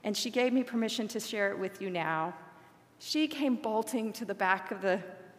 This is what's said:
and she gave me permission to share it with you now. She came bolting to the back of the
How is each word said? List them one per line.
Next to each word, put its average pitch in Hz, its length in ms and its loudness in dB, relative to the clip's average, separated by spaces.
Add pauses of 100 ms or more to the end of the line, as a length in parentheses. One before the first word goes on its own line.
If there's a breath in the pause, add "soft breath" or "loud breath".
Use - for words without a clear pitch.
and 202 120 0
she 240 140 -2
gave 247 240 2
me 262 80 4
permission 226 460 0
to 214 120 -4
share 202 300 0
it 185 80 -4
with 190 240 -4
you 190 80 -4
now. 165 440 0 (640 loud breath)
She 302 300 0
came 277 280 2
bolting 220 580 0
to - 100 -6
the 196 100 -4
back 190 360 2
of 196 100 -6
the 190 220 2 (360)